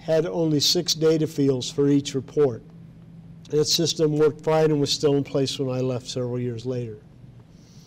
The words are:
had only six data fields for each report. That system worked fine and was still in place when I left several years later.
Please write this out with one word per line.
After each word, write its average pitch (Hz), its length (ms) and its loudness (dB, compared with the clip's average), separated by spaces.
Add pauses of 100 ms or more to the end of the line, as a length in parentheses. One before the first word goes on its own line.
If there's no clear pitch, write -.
had 160 240 0
only 165 360 0
six - 340 0
data 156 320 2
fields 139 440 -2
for 143 200 2
each 143 240 2
report. 135 480 0 (880)
That 151 160 2
system 151 500 0
worked 151 260 2
fine 156 280 4
and 147 100 2
was 139 100 0
still 143 260 2
in 139 80 0
place 135 340 -2
when 135 100 -2
I 127 140 -2
left 127 260 -4
several 123 300 -4
years 120 260 -6
later. 123 320 -6 (920)